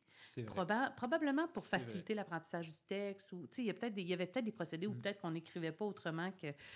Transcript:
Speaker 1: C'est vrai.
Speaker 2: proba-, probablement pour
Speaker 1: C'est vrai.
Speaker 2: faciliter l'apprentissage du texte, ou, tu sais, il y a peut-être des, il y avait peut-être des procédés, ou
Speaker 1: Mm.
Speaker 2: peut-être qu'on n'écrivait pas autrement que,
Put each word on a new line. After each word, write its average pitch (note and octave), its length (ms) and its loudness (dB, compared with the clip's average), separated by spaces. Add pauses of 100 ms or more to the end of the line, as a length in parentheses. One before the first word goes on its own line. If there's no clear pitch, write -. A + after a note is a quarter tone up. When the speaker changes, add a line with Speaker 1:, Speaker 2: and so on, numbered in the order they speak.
(140)
Speaker 1:
C'est - 300 -6
vrai. G#2+ 100 -4
Speaker 2:
proba-, G#3 420 4
probablement D4+ 520 4
pour G#3+ 160 -2
Speaker 1:
C'est - 140 2
vrai. A#2+ 80 2
Speaker 2:
faciliter E3 280 -2
l'apprentissage E3+ 560 -2
du D#3 120 -14
texte, G3 500 -2
ou, F3 160 -6
tu - 80 -14
sais, B3+ 80 0
il - 20 2
y G#3 60 4
a - 20 -4
peut-être A#3 220 -2
des, G3 80 2
il E3 60 0
y F3+ 40 4
avait F3 140 4
peut-être A#3 180 0
des G#3 60 2
procédés, E3 360 -2
ou B2+ 60 0
Speaker 1:
Mm. A#2+ 80 -4
Speaker 2:
peut-être G3+ 200 -2
qu'on E3+ 100 0
n'écrivait E3 400 -2
pas F#3 140 -2
autrement F3 480 0
que, D3+ 200 -4 (220)